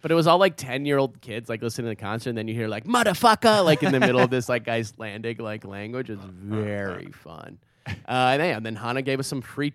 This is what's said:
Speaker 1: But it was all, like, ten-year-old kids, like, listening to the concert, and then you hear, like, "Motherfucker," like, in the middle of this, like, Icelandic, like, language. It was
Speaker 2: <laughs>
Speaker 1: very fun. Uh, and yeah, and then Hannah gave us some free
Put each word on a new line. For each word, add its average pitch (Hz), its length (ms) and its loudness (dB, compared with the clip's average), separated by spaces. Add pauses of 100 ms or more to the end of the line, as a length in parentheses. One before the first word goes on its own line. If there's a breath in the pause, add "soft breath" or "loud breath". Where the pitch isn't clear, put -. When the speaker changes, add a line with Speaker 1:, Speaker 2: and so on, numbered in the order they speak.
Speaker 1:
But 156 100 -2
it - 20 6
was 165 140 4
all, 170 100 8
like, 190 180 4
ten-year-old 135 640 -2
kids, 117 280 -10
like, 113 140 -6
listening 117 240 -4
to - 20 -4
the 107 80 -6
concert, 110 340 -6
and 117 80 -4
then 110 80 -4
you 110 80 -4
hear, 113 140 -4
like, 110 160 -6
"Motherfucker," 214 800 4
like, 156 180 4
in 143 80 4
the 135 80 4
middle 127 220 4
of 123 100 4
this, 127 180 0
like, 120 200 -2
Icelandic, 113 720 -6
like, 107 240 -8
language. 110 460 -8
It 104 80 -10
was 98 80 -16
Speaker 2:
<laughs> 95 40 -16
Speaker 1:
very 98 800 -6
fun. - 480 -20 (300 loud breath)
Uh, - 20 -6 (160 loud breath)
and 127 340 2
yeah, 160 160 0
and 110 80 -6
then 113 120 -8
Hannah 120 260 -4
gave 135 160 -2
us 135 80 -6
some 135 160 -6
free 143 320 -6